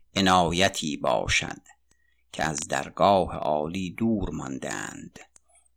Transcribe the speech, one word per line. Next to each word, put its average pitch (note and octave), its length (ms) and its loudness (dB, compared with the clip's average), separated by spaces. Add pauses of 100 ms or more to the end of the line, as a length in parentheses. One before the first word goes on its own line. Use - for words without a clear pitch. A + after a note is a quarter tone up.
(160)
عنایتی F2+ 840 4
باشد - 640 0 (720)
که - 120 -6
از D2 160 -2
درگاه D#2 760 2
عالی D#2+ 540 -2
دور A2 400 -2
ماندند. C2+ 920 -8 (580)